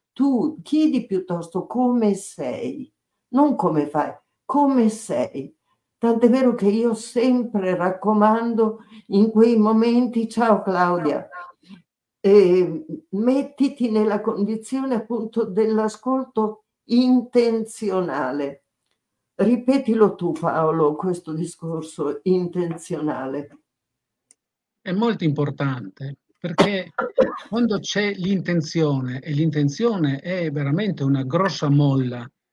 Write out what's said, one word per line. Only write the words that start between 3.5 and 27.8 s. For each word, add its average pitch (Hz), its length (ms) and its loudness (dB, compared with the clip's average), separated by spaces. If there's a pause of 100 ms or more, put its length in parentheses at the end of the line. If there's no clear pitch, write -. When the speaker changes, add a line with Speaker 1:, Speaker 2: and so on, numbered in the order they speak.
Speaker 1:
come 156 320 0
fai, - 240 -2 (320)
come 277 460 2
sei. - 680 -6 (400)
Tant'è 233 320 2
vero 254 260 4
che 196 140 0
io 226 260 2
sempre 226 800 0
raccomando 214 1080 2 (280)
in 202 220 4
quei 226 260 6
momenti, 226 720 2
ciao 226 340 2
Claudia, 175 640 0 (920)
eh, 180 640 4 (260)
mettiti 247 800 0
nella 214 300 0
condizione 220 760 -4
appunto 220 500 -4
dell'ascolto 220 1200 -2 (200)
intenzionale. 214 1800 0 (680)
Ripetilo 226 800 2
tu, 175 180 -4
Paolo, 160 640 0
questo 175 380 -6
discorso 160 920 -8
intenzionale. 160 1300 -4 (1200)
Speaker 2:
È 190 120 -8
molto 202 320 0
importante, 139 920 -4 (200)
perché 180 560 -2
<coughs> - 540 -4
quando 220 300 0
c'è 202 360 -2